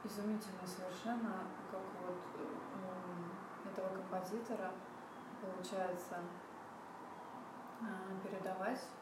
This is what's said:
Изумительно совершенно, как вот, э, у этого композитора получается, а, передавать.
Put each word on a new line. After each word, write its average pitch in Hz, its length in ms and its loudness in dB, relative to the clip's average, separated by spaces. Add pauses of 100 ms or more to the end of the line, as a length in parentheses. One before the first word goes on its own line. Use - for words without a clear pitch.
Изумительно 202 640 2
совершенно, 185 800 2 (240)
как 190 100 0 (240)
вот, 180 140 2 (160)
э, - 100 0 (300)
у 185 920 -2
этого 190 260 2
композитора 190 760 2 (720)
получается, 185 760 2 (1600)
а, 226 40 2 (380)
передавать. 190 580 4 (200)